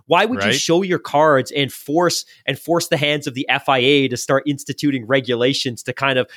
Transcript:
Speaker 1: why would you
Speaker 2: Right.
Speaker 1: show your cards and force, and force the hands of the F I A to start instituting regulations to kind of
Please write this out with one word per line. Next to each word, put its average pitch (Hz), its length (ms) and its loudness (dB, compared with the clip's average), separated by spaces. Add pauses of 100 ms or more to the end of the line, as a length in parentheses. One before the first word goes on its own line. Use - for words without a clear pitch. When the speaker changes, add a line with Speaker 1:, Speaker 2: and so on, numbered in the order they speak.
Speaker 1:
why 180 200 4
would 226 180 -2
you - 80 2
Speaker 2:
Right. 131 40 2
Speaker 1:
show 165 280 2
your 180 160 -2
cards 143 520 2
and 143 220 -4
force, 170 520 -2 (200)
and 139 140 -4
force 170 300 -2
the 165 80 0
hands 147 280 0
of 127 80 -6
the 127 160 -6
F 131 180 0
I 135 120 4
A 135 300 4
to 120 60 -4
start 135 300 0
instituting 139 600 -4
regulations 123 800 -2
to 123 100 -8
kind 135 260 -2
of 123 180 -2